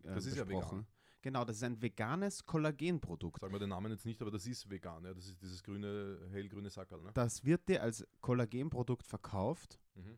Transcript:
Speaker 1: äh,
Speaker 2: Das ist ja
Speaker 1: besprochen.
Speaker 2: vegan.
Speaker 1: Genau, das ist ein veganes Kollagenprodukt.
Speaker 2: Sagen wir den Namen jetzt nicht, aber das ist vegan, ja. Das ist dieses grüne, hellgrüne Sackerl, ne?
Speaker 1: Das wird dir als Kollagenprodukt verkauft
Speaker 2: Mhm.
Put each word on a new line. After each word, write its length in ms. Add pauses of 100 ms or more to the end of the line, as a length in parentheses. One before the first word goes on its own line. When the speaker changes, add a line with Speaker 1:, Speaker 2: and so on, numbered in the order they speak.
Speaker 1:
äh, 80
Speaker 2:
Das 140
ist 100
ja 60
Speaker 1:
besprochen. 360
Speaker 2:
vegan. 80 (360)
Speaker 1:
Genau, 220
das 100
ist 80
ein 180
veganes 640
Kollagenprodukt. 960
Speaker 2:
Sagen 140
wir 60
den 100
Namen 240
jetzt 120
nicht, 160
aber 80
das 160
ist 240
vegan, 360
ja. 80
Das 120
ist 160
dieses 220
grüne, 560 (120)
hellgrüne 380
Sackerl, 320
ne? 120
Speaker 1:
Das 320
wird 240
dir 120
als 240 (160)
Kollagenprodukt 840
verkauft 720 (160)
Speaker 2:
Mhm. 220